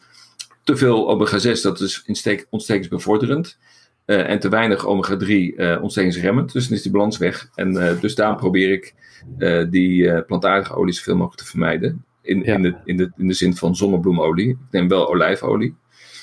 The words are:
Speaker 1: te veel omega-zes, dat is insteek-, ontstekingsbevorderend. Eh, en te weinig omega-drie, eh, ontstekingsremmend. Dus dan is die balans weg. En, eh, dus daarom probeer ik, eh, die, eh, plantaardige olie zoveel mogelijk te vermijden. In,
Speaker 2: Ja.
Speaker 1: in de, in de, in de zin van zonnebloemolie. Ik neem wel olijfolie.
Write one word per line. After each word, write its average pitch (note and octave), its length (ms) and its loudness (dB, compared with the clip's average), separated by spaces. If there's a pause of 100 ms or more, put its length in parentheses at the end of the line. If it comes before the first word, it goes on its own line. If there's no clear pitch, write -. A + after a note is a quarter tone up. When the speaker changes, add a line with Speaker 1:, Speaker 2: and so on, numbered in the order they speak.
(640)
Speaker 1:
te D3 120 2
veel A#2+ 320 2
omega-zes, A2 540 0
dat F2+ 180 -2
is - 260 -6
insteek-, G#2 440 -4
ontstekingsbevorderend. G#2+ 1080 -2 (460)
Eh, F#2 260 0
en G#2 80 0
te F#2+ 100 -2
weinig G#2+ 380 2
omega-drie, F#2+ 720 0
eh, F2 260 0
ontstekingsremmend. F#2 680 0
Dus B2+ 160 -2
dan A2+ 80 0
is G2+ 60 -6
die G2 100 -4
balans G#2 260 0
weg. - 360 -4
En, F#2+ 220 -2 (120)
eh, F2 120 0
dus G#2+ 140 -2
daarom G#2+ 220 0
probeer F#2+ 360 2
ik, - 220 -6 (440)
eh, F2 320 2
die, F2+ 400 4
eh, E2+ 160 0
plantaardige F#2+ 480 0
olie F2+ 200 0
zoveel - 220 -2
mogelijk F2+ 260 -2
te - 40 -16
vermijden. E2 580 -2 (180)
In, F#2+ 220 -2
Speaker 2:
Ja. A2 100 2
Speaker 1:
in G2 80 2
de, F2+ 120 2 (100)
in F2+ 120 -2
de, F2+ 200 0
in F#2+ 120 -2
de F#2 60 2
zin F2+ 220 2
van F2 200 0
zonnebloemolie. F2+ 720 2
Ik B2+ 80 -2 (140)
neem F2+ 180 2
wel F#2 200 2
olijfolie. G2 680 0 (480)